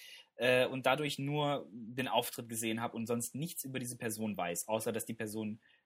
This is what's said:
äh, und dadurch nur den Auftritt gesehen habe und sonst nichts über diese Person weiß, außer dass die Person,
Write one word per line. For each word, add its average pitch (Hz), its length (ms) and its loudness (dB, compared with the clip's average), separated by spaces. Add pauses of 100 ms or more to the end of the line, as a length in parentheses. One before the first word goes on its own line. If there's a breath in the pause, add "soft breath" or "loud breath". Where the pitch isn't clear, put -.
(360 loud breath)
äh, 127 300 6
und 127 220 -2
dadurch 139 320 4
nur 143 520 0
den 123 360 -4
Auftritt 120 420 0
gesehen 113 320 0
habe 117 160 0
und 113 80 -2
sonst 120 300 0
nichts 151 300 -4
über 131 120 -6
diese 120 200 -4
Person 110 380 -2
weiß, 87 320 0
außer 110 240 2
dass 107 140 -2
die 117 80 -6
Person, 110 480 -4 (240 soft breath)